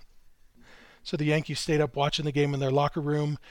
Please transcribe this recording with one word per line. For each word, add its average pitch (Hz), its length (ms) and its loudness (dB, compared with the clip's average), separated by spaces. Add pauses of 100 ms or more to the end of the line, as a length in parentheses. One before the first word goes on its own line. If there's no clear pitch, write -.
(1040)
So - 140 -6
the 151 100 0
Yankees 151 340 0
stayed 151 200 2
up 151 140 0
watching 143 300 0
the 147 80 -2
game 143 220 2
in 135 60 -2
their 135 100 0
locker 143 300 2
room 147 380 0 (120)